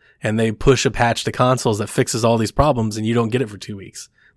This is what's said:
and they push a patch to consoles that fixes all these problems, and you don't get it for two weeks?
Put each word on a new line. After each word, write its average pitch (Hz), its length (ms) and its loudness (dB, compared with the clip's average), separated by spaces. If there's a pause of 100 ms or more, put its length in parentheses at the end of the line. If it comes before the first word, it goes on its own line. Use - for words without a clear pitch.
(220)
and 110 160 -2
they 113 140 2
push 127 340 4
a 123 60 2
patch 117 320 0
to 113 80 -4
consoles 127 480 2
that 104 100 -6
fixes 120 340 -2
all 117 140 4
these 113 140 -2
problems, 120 460 0
and 110 100 -4
you 120 80 0
don't 117 140 2
get 123 120 -2
it 117 80 -4
for 101 80 -16
two 104 200 -14
weeks? - 320 -18 (280)